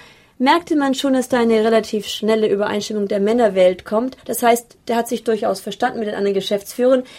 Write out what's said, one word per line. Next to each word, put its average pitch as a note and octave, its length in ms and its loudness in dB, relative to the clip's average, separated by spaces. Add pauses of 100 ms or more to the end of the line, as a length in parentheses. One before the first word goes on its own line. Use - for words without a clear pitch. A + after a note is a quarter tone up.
(380)
merkte D#4+ 380 2
man C#4 180 2
schon, C4+ 200 0
dass B3+ 160 0
da B3 100 2
eine A3+ 240 2
relativ A3 440 0
schnelle G#3+ 400 0
Übereinstimmung G3+ 600 -2
der G#3 120 -2
Männerwelt G3 680 2
kommt. B3 400 -2
Das B3 180 -6
heißt, A#3+ 340 2 (100)
der A#3 100 0
hat A#3 100 -2
sich A3+ 160 -4
durchaus G#3+ 380 -2
verstanden A3+ 380 -4
mit G#3+ 80 -4
den G#3 80 -6
anderen G3+ 180 -2
Geschäftsführern. A#3+ 720 0 (160)